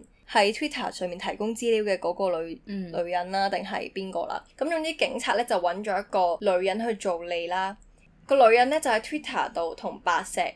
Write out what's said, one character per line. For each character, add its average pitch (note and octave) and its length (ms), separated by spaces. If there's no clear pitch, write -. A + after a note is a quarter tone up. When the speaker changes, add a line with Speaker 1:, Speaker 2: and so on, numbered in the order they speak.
Speaker 1:
喺 G#3+ 240
Twitter C4 400
上 F#3 160
面 F3 120
提 F#3+ 160
供 G#3+ 200
資 A#3 140
料 A3 140
嘅 G3 160
嗰 E3+ 160
個 F3+ 260
女， E3 240
Speaker 2:
嗯。 F#3+ 260
Speaker 1:
女 F3 200
人 F3+ 180
啦， G3 180
定 F#3+ 160
係 F#3 300
邊 F#3+ 160
個 E3+ 160
啦？ - 180
噉 C4+ 100
總 D#4+ 160
之 D#4+ 120
警 A3 240
察 - 140
呢， A#3 120
就 A3+ 120
搵 F3 260
咗 G3+ 180
一 F#3+ 80
個 F3+ 480
女 F#3 80
人 F#3+ 220
去 A3+ 80
做 F3 280
嚟 E3+ 240
啦。 F#3+ 300
個 C4+ 240
女 A3+ 60
人 B3 160
呢， D#4 80
就 D4 100
喺 A3 120
Twitter B3+ 520
度 E3+ 220
同 - 240
白 E3+ 240
石 - 160